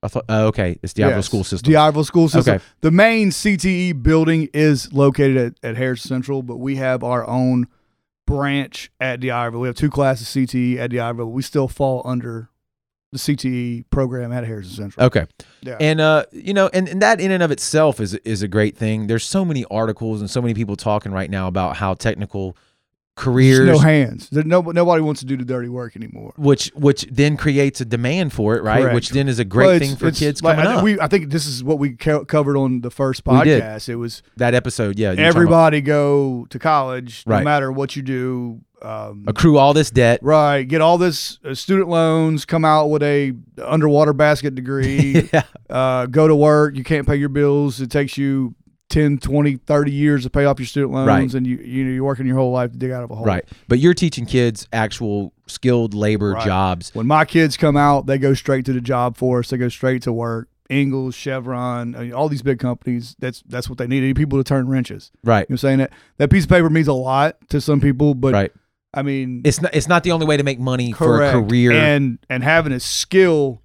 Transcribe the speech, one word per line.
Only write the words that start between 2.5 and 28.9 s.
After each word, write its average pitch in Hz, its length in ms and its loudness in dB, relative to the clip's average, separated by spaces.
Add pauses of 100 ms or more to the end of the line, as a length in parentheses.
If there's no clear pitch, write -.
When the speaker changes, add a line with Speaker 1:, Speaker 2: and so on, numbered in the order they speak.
Speaker 1:
Okay. 92 80 -6 (180)
Speaker 2:
The 160 80 2
main 214 420 4
C 202 260 0
T 180 320 0
E - 20 -2
building 160 640 2
is 147 360 2
located 139 460 2 (240)
at, 123 80 -8
at 113 80 -8
Harrison 127 320 -4
Central, 135 320 -6
but 120 160 -12
we 135 200 -6
have 131 260 -4
our 120 240 -4
own 127 400 0 (580)
branch 139 760 -4
at 127 200 -4
D'Iberville. 120 400 -4
We 127 80 -4
have 123 80 -6
two 151 140 0
classes 131 380 -2
C 135 180 -2
T 123 300 -2
E 123 40 -8
at 123 120 -6
D'Iberville. 117 400 -6
We 127 100 -6
still 135 260 -4
fall 131 380 -4
under 120 440 -8 (600)
the 131 80 -10
C 147 160 -2
T 131 140 -4
E 120 400 -6
program 123 420 -4
at 123 140 -6
Harrison 101 300 -10
Central. 107 320 -2
Speaker 1:
Okay. 95 180 2 (360)
Speaker 2:
Yeah. 123 180 -12
Speaker 1:
And, 156 220 2
uh, 156 300 4
you - 220 -8
know, 196 200 4
and, 185 140 0
and 190 140 -2
that 214 180 4
in 190 120 0
and 180 120 2
of 160 80 2
itself 151 480 0
is, 98 160 -4
is 107 260 -6
a 104 60 -4
great 107 300 0
thing. 110 300 -4
There's 113 180 -2
so 190 200 -2
many 147 200 -4
articles 110 560 -4
and 101 80 -6
so 123 120 -2
many 120 120 0
people 104 220 -4
talking 104 360 -4
right 95 180 -6
now 95 180 -4
about 90 300 -4
how 95 160 -2
technical 98 600 -6 (600)
careers. 131 440 4
Speaker 2:
There's 131 100 6
no 160 100 6
hands. 143 500 4
There, 147 140 -2
no, 175 180 2
nobody 170 400 2
wants 151 200 -2
to 131 60 -14
do 135 100 -4
the 127 80 -8
dirty 123 240 -6
work 123 260 -12
anymore. 110 420 -16
Speaker 1:
Which, 143 380 2
which 143 360 2
then 143 260 2
creates 139 420 0
a 127 60 -6
demand 123 480 -2
for 110 220 0
it, - 80 -2
right? 107 180 2
Speaker 2:
Correct. 127 140 2